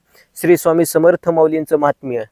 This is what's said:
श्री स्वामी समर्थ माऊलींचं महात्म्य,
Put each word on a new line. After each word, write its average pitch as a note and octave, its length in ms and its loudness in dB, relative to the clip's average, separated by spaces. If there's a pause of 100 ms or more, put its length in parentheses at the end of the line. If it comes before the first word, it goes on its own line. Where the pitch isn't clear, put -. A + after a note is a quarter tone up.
(360)
श्री E3+ 200 2
स्वामी E3 300 0
समर्थ D#3+ 440 0
माऊलींचं D#3+ 480 0
महात्म्य, C#3 540 -4